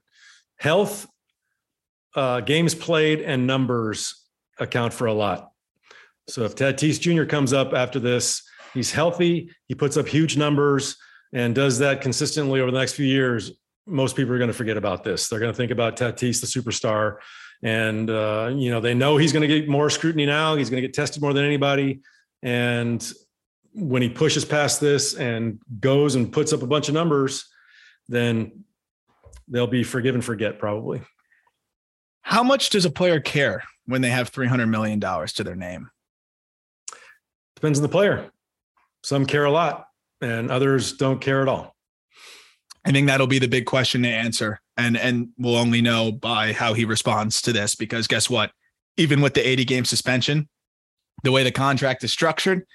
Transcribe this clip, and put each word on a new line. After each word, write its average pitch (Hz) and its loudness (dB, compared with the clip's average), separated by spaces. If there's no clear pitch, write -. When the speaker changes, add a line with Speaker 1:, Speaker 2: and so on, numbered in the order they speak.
Speaker 1:
health, 202 0
uh, 123 0
games 156 2
played, 156 2
and 131 -2
numbers 123 -2
account 117 -2
for 123 -2
a 110 0
lot. 101 -4
So 120 -4
if 104 -4
Tatis 139 0
Junior 170 2
comes 139 0
up 135 2
after 127 0
this, 120 -2
he's 123 -4
healthy, 170 0
he 131 -6
puts 139 0
up 131 -2
huge 151 2
numbers 143 2
and 120 0
does 131 2
that 139 2
consistently 135 -2
over 127 0
the 131 0
next 127 -2
few 147 -2
years, 127 0
most 135 -2
people 123 0
are 123 0
gonna 117 0
forget 110 -4
about 95 -4
this. 90 -4
They're 113 -4
gonna 113 -2
think 120 -2
about 113 -2
Tatis, 120 -2
the - -8
superstar. 107 -2
And, 110 0
uh, 110 -2
you 131 0
know, 117 0
they 120 0
know 139 4
he's 147 4
gonna 151 2
get 151 2
more 147 2
scrutiny 151 0
now. 156 2
He's 135 0
gonna 127 -2
get 131 -6
tested 147 -4
more 143 0
than 139 2
anybody. 139 0
And 120 -2
when 131 0
he 123 2
pushes 147 0
past 147 0
this 143 2
and 113 -4
goes 135 4
and 120 0
puts 151 0
up 135 -2
a 127 -6
bunch 147 0
of 147 -2
numbers, 143 0
then 120 -2
they'll 120 0
be 120 0
forgive 123 -2
and 117 -2
forget 107 -4
probably. 113 -6
Speaker 2:
How 226 2
much 269 2
does 190 2
a 170 0
player 180 2
care 127 -2
when 127 -2
they 123 2
have 123 -2
three 131 -4
hundred 123 2
million 107 0
dollars 92 -4
to 107 -6
their 90 -10
name? 90 -12
Speaker 1:
Depends 147 0
on 147 -2
the 143 0
player. 175 0
Some 139 0
care 147 2
a 143 2
lot 156 0
and 117 -4
others 131 2
don't 135 0
care 135 0
at 135 2
all. - -4
Speaker 2:
I 143 2
think 139 4
that'll 135 4
be 135 4
the 127 2
big 120 0
question 127 0
to 123 2
answer. 113 -4
And, 120 2
and 120 -2
we'll 120 0
only 117 4
know 117 2
by 110 -2
how 113 0
he 113 0
responds 107 0
to 120 0
this, 104 0
because 113 -6
guess 110 0
what? 110 0
Even 147 4
with 135 4
the 123 2
eighty 131 2
game 127 0
suspension, 127 0
the 131 2
way 131 4
the 123 2
contract 135 0
is 113 -2
structured, 185 0